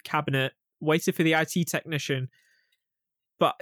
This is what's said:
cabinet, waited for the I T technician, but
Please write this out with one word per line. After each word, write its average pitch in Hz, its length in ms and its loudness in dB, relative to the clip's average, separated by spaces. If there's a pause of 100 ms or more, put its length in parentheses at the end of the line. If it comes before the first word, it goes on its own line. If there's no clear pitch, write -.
cabinet, 139 480 0 (280)
waited 160 340 2
for - 80 0
the 160 120 4
I 160 100 2
T 170 200 0
technician, 139 640 -4 (1120)
but - 240 2